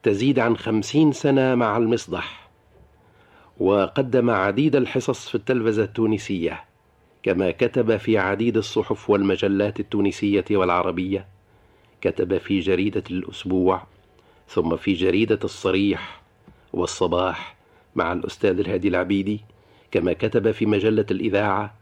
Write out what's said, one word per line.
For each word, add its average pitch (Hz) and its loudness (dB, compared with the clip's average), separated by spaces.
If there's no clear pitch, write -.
تزيد 120 2
عن 117 2
خمسين 123 2
سنة 135 2
مع 113 2
المصدح، - -4
وقدم 117 2
عديد 107 2
الحصص 127 -2
في - -6
التلفزة 113 0
التونسية، 98 -2
كما 92 0
كتب 113 0
في 110 0
عديد 101 0
الصحف - -4
والمجلات 98 2
التونسية 101 0
والعربية. 92 0
كتب 92 -2
في 98 0
جريدة 95 0
الأسبوع، 92 0
ثم 82 0
في 98 -2
جريدة 95 2
الصريح 95 -2
والصباح 87 -2
مع 85 -2
الأستاذ 92 -2
الهادي 95 -2
العبيدي، 98 -2
كما 87 0
كتب 110 0
في 110 -2
مجلة 107 2
الإذاعة 101 0